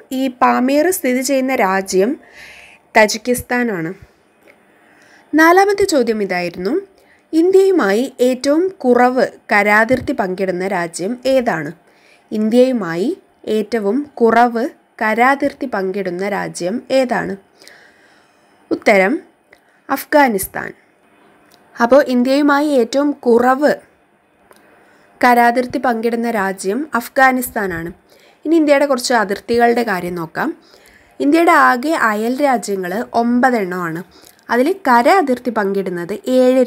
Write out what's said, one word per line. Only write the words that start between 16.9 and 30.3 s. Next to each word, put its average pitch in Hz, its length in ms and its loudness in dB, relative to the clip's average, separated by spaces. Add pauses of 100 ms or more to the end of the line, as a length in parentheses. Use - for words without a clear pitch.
ഏതാണ്? 196 360 -2 (1400)
ഉത്തരം 202 400 0 (840)
അഫ്ഗാനിസ്ഥാൻ. 254 720 -2 (1160)
അപ്പോൾ 262 180 4 (120)
ഇന്ത്യയുമായി 277 540 2 (120)
ഏറ്റവും 277 320 -2 (140)
കുറവ് 247 460 2 (1500)
കരാതിർത്തി 247 640 2
പങ്കിടുന്ന 233 420 -2 (120)
രാജ്യം 196 420 -4 (180)
അഫ്ഗാനിസ്ഥാനാണ്. 233 920 -2 (520)
ഇനി 302 160 0
ഇന്ത്യയുടെ 285 300 4
കുറച്ച് 247 320 -2
അതിർത്തികളുടെ 233 680 0
കാര്യം 180 300 -6
നോക്കാം. 175 280 -6 (760)